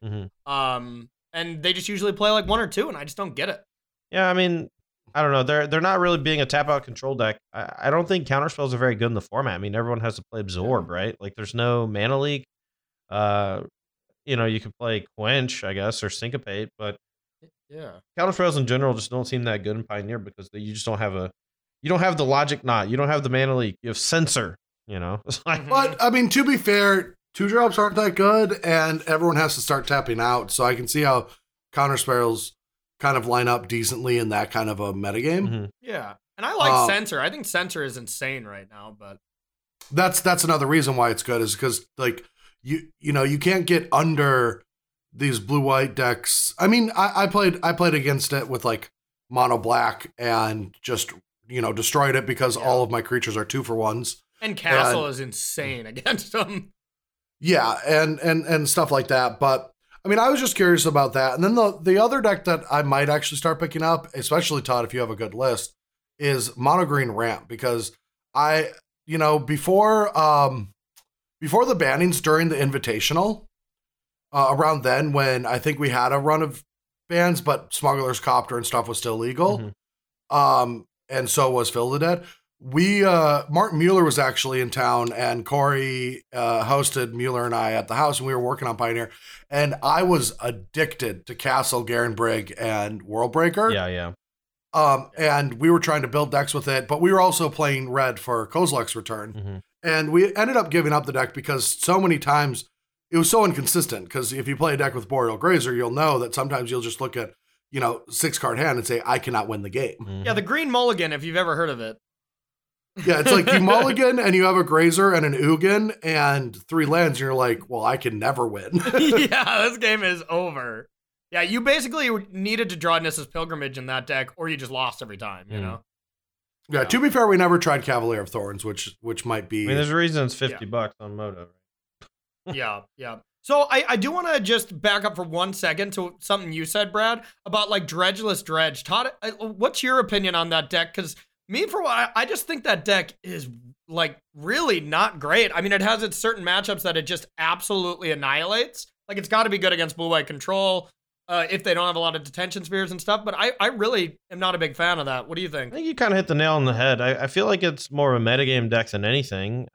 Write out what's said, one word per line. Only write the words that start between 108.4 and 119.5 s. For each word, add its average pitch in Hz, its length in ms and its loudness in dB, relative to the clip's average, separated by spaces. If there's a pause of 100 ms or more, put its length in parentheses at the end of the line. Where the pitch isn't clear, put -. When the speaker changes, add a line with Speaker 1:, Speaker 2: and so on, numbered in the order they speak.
Speaker 3:
hand 143 180 0
and 117 80 -6
say, 120 200 -2
"I 123 120 2
cannot 113 300 -2
win 107 160 -6
the 98 60 -10
game." 123 320 -4
Speaker 1:
Mm-hmm. - 240 -10
Speaker 2:
Yeah, 226 80 -2
the 208 80 0
Green 285 280 -2
Mulligan, 220 440 0
if 143 100 -6
you've 165 140 -4
ever 170 180 0
heard 160 140 -2
of 123 100 -6
it. 110 180 -10 (1080)
Speaker 3:
Yeah, 165 160 4
it's 254 100 4
like 196 200 6
you - 80 6
Speaker 2:
<laughs> - 20 6
Speaker 3:
mulligan 247 580 4
and 196 160 4
you 185 80 6
have 185 140 6
a 180 60 4
Grazer 170 500 4
and 156 120 2
an 143 80 0
Ugin 190 720 2
and 143 520 0 (120)
three 160 180 2
lands, 151 340 2
and - 20 -4
you're 135 120 -2
like, 123 360 0
"Well, 113 160 -4
I 131 120 2
can 110 220 -4
never 123 280 0
win." 101 260 -8
<laughs> 175 80 4 (120)
Speaker 2:
<laughs> 262 60 4
Yeah, 247 680 4